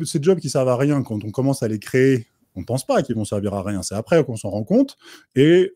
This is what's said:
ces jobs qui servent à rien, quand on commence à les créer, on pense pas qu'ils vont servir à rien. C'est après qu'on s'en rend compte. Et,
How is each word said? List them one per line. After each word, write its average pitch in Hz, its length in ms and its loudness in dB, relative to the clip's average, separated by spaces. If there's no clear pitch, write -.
ces 151 160 -4
jobs 160 200 2
qui 135 100 -6
servent 131 180 0
à 123 80 2
rien, 143 280 0
quand 104 200 -6
on 107 60 -10
commence 135 320 -2
à 113 60 0
les 107 100 -4
créer, 131 480 2
on 92 80 -10
pense 127 200 -4
pas 233 180 0
qu'ils 120 120 -4
vont 107 100 -4
servir 101 300 -4
à 98 80 -4
rien. 98 200 -6
C'est - 120 -8
après 143 300 2
qu'on 117 120 -10
s'en 104 140 -8
rend 104 140 -6
compte. 269 320 0
Et, 170 400 4